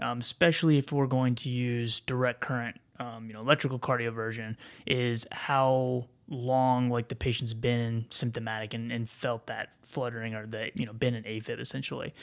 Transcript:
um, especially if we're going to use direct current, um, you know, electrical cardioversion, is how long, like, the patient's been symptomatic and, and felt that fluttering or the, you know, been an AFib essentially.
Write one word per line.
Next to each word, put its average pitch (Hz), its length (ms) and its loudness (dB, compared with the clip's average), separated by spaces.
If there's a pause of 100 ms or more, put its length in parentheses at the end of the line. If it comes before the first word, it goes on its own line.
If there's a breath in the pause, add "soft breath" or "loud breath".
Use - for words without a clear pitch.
um, 120 200 -2
especially 160 580 4
if 135 140 -2
we're 139 160 4
going 127 280 4
to - 120 -6
use 120 520 -2
direct 123 400 0
current, 120 400 -4 (200)
um, 113 260 -10
you 110 60 -12
know, 107 80 -12
electrical 131 400 4
cardioversion, 113 760 -2 (300 loud breath)
is 123 460 2
how 131 760 2 (240)
long, 127 580 2
like, 120 200 0
the 120 80 -4
patient's 117 360 -2
been 117 560 0
symptomatic 113 640 -4
and, 117 200 -6
and 117 180 -4
felt 120 380 -4
that 110 220 -8 (120)
fluttering 117 520 -6
or 107 120 -8
the, 110 280 -6
you - 120 -2
know, 107 60 -10
been 120 220 2
an 110 100 -6
AFib 110 340 -6
essentially. 135 640 -6